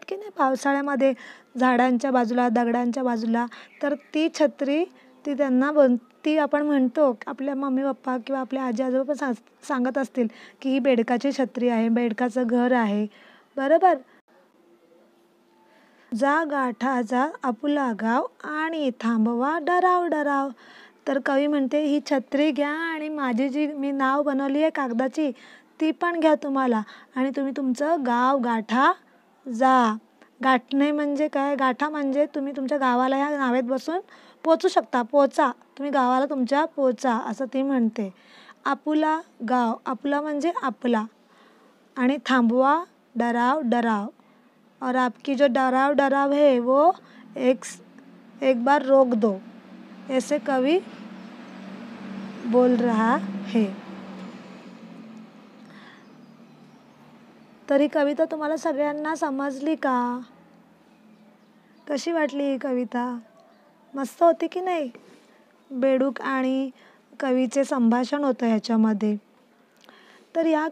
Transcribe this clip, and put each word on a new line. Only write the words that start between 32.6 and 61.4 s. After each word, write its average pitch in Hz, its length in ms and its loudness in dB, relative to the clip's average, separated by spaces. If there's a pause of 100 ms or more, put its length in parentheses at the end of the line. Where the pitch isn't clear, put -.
गावाला 262 380 2
ह्या 285 220 -2
नावेत 254 240 0
बसून 269 380 -4 (440)
पोचू 330 240 2
शकता, 262 340 0
पोचा, 277 480 2
तुम्ही - 400 -10
गावाला 262 360 2
तुमच्या 277 380 0
पोचा, 262 500 0
असं 247 300 -4
ती 262 180 -4
म्हणते. 233 520 -2 (500)
"आपुला 311 560 0 (280)
गाव", 247 260 0 (120)
आपुला 285 340 -4
म्हणजे 302 320 -4 (100)
आपला, 240 420 -2 (920)
आणि 262 200 0 (100)
"थांबवा 262 580 2 (320)
डराव 240 480 0
डराव", 226 440 0 (800)
"और 254 60 -2
आपकी 254 400 0
जो 277 160 4
डराव 262 420 2
डराव 277 400 2
है 285 260 6
वो 269 340 4 (440)
एक 254 280 2
स-, - 160 -16 (600)
एक 262 220 2
बार 285 180 4
रोक 269 240 6
दो", 220 280 2 (760)
ऐसे 262 360 -2
कवी 277 320 2 (1700)
बोल 247 320 4
रहा 226 400 2 (280)
है. 226 200 0 (4000)
तर 277 100 4
ही 294 80 4
कविता 294 360 0
तुम्हाला 311 320 -4
सगळ्यांना 302 580 -4
समजली 285 600 -4
का? 247 460 -2 (1700)